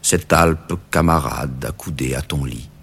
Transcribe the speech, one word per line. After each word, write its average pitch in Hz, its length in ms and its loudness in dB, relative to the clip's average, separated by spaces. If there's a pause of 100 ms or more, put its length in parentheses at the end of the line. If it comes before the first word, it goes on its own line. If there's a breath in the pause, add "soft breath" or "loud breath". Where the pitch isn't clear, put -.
cette - 300 0
Alpe 82 420 2 (160)
camarade 71 720 0
accoudée 64 520 -6
à 64 60 -6
ton 71 220 -4
lit. 58 240 -8 (140)